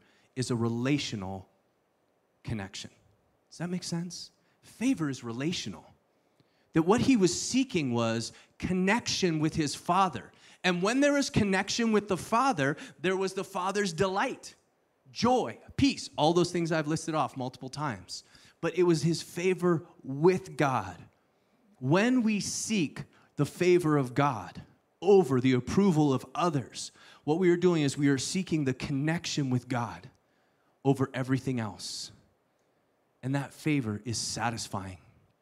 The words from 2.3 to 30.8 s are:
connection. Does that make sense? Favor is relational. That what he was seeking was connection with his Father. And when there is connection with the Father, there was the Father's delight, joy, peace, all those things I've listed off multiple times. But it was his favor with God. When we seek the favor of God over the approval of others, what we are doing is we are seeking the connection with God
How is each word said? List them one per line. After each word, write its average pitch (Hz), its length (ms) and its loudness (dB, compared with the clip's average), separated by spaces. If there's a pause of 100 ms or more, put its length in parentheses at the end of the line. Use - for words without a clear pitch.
connection. 101 480 -10 (580)
Does - 100 -20
that 170 100 -6
make 180 140 -6
sense? 170 480 -8 (300)
Favor 202 480 -2
is 123 140 -8
relational. 117 640 -6 (880)
That 160 100 2
what 214 180 4
he 262 140 4
was 180 240 2
seeking 175 540 -2
was 113 380 0 (260)
connection 185 840 0
with 151 160 0
his 151 200 -2
Father. 175 560 -2 (320)
And 180 180 0
when 240 200 2
there 285 160 4
is 277 120 0
connection 208 640 0
with 208 160 2
the 185 100 0
Father, 165 600 0 (240)
there 185 160 0
was 190 160 -2
the 190 100 -6
Father's 190 500 -4
delight, 196 640 -2 (560)
joy, 202 480 0 (180)
peace, 269 400 0
all 151 160 4
those 170 180 4
things 170 200 -2
I've 156 160 -2
listed 156 260 -4
off 135 240 -2
multiple 131 320 -10
times. 120 540 -8 (380)
But 165 160 -2
it 180 60 6
was 165 200 4
his 165 180 0
favor 175 600 0 (200)
with 156 540 2
God. 123 380 0 (840)
When 208 440 2
we 214 160 2
seek - 640 -4 (320)
the 147 100 2
favor 175 520 4
of 123 180 -2
God 127 460 -2 (400)
over 165 400 6
the 131 120 4
approval 151 600 4
of 127 200 -2
others, 147 580 -4 (340)
what 156 140 0
we 185 100 6
are 175 80 6
doing 170 260 4
is 139 140 0
we 143 100 2
are 139 100 4
seeking 165 460 -2
the 131 100 0
connection 147 760 -4
with 127 180 0
God 117 420 -6 (760)